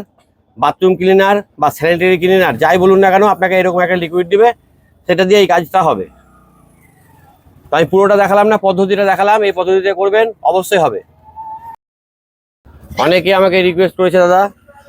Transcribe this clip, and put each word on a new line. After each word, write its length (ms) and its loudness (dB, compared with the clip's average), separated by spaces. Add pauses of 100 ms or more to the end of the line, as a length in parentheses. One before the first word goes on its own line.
(580)
বাথরুম 380 0
ক্লিনার 460 2 (180)
বা 120 -2
স্যানিটারি 460 0
ক্লিনার, 400 0
যাই 200 2
বলুন 220 2
না 120 2
কেন 120 2
আপনাকে 320 0
এরকম 240 0
একটা 160 0
লিকুইড 320 -4
দিবে, 260 2 (540)
সেটা 180 0
দিয়ে 140 2
এই 80 2
কাজটা 340 0
হবে। 240 -2 (1600)
তো 60 -2
আমি 100 0
পুরোটা 300 2
দেখালাম 320 2
না, 100 2
পদ্ধতিটা 480 -2
দেখালাম, 380 0
এই 80 0
পদ্ধতিতে 420 -2
করবেন, 400 0 (100)
অবশ্যই 340 -2
হবে। 220 -2 (2000)
অনেকে 360 0
আমাকে 280 2
রিকোয়েস্ট 360 -2
করেছে, 200 0
"দাদা 320 2 (400)